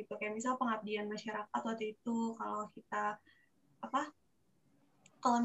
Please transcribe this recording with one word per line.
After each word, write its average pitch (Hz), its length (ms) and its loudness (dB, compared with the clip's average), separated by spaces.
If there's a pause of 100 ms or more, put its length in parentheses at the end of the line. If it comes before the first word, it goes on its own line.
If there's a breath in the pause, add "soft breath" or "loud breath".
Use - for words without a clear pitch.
gitu, 214 160 -8
kayak 208 180 -2
misal 254 240 0
pengabdian 214 480 0
masyarakat 214 540 -4
waktu 226 340 -2
itu, 226 400 -2
kalau 214 300 -4 (100)
kita, 208 460 -2 (640 soft breath)
apa, 302 260 0 (1120)
kalau 240 220 8